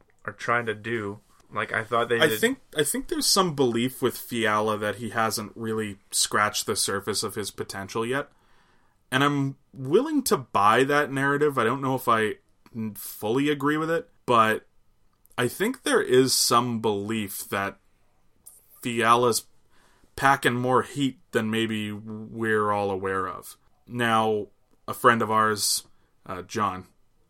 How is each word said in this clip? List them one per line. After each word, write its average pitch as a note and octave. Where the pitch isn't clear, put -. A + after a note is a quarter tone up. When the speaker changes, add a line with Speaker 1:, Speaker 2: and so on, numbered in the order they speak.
Speaker 1:
are G2+
trying A#2+
to A2
do. G#2+
Like, G#2+
I A2
thought A#2
they A#2
Speaker 2:
I D#3
Speaker 1:
did. A2
Speaker 2:
think, B3+
I D#3
think B3
there's D4+
some F3+
belief B2+
with B2
Fiala G#2+
that G#2
he A2
hasn't A2
really A2
scratched -
the G#2+
surface G2+
of G#2
his G#2
potential G#2
yet. C3+
And C3
I'm C#3
willing A#3+
to G3
buy A2+
that C#3+
narrative. C#3
I A#2
don't C3
know C3+
if B2
I A2
n-, A2
fully C3
agree D3
with D#3+
it, E3
but A2
I G3
think A3
there C#4
is B2+
some A#2+
belief G#2
that G2
Fiala's A#2
packing C3+
more B2
heat C3+
than A2
maybe A2
we're A2
all G2+
aware F#2+
of. -
Now, A2+
a G#2+
friend A#2
of G#2+
ours, A2
uh, F2+
John, F#2+